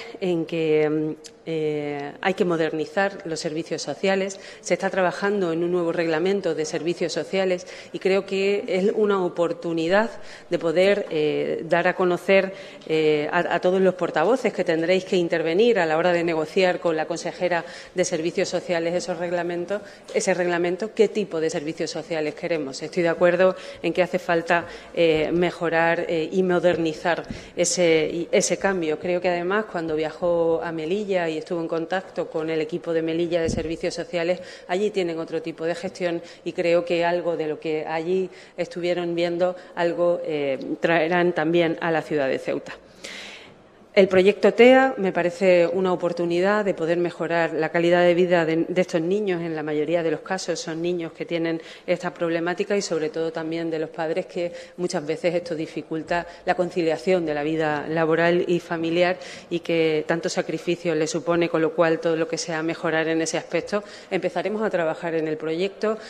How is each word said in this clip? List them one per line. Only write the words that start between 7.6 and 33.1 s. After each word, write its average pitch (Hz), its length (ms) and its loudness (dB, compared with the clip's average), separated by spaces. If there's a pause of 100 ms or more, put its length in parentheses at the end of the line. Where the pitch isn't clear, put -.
y - 80 -8
creo 190 260 2
que 196 400 0
es 190 260 2
una 202 320 2
oportunidad 170 840 0 (400)
de 170 80 0
poder, 185 520 4
eh, 151 580 0
dar 175 180 4
a 175 80 2
conocer, 190 580 2 (360)
eh, 151 420 2
a, 175 240 2
a 170 60 2
todos 185 200 2
los 185 140 4
portavoces 185 580 2
que 180 120 -2
tendréis 175 400 2
que 202 100 -2
intervenir 175 640 2
a 165 80 2
la 156 120 2
hora 175 140 4
de 170 120 2
negociar 175 560 2
con 165 160 0
la 156 100 -2
consejera 170 580 -4 (300)
de 180 100 2
servicios 170 440 -2
sociales 170 440 -2
esos 180 240 -4
reglamentos, 175 640 -4 (320)
ese 190 200 2
reglamento, 180 600 0
qué 208 120 6
tipo 190 340 -2
de 160 100 0
servicios 160 420 -4
sociales 156 420 -4
queremos. 160 480 -4
Estoy 165 220 -2
de 165 60 4
acuerdo 180 440 6 (300)
en 165 80 0
que 180 100 4
hace 175 160 0
falta, 170 480 2 (280)
eh, 160 380 4
mejorar, 165 760 2
eh, 160 240 0
y 190 100 2
modernizar 165 800 2 (320)
ese, 165 580 2
y 170 200 -4
ese 165 240 4
cambio. 170 420 0
Creo 175 220 -2
que 180 80 0
además 180 380 0
cuando 165 280 -4
viajó 165 640 0
a 165 120 -6
Melilla 180 560 -2
y 160 80 -2
estuvo 165 240 -4
en 160 80 -4
contacto 170 640 -4
con 160 180 -4
el 160 140 0
equipo 170 320 -4
de 165 80 2
Melilla 165 400 0